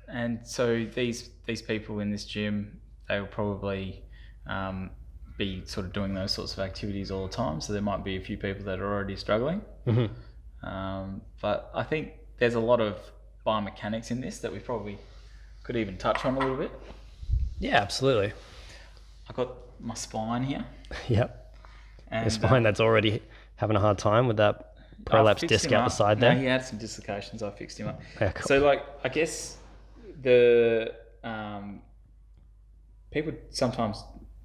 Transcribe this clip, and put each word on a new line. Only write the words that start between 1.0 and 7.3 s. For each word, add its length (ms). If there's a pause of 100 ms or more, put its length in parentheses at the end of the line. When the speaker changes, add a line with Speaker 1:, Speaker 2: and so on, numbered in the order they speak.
Speaker 1:
these 160
people 380
in 120
this 140
gym, 540 (280)
they 120
will 80
probably, 760 (440)
um, 420 (480)
be 280
sort 200
of 80
doing 200
those 180
sorts 220
of 60
activities 500
all 180
the 60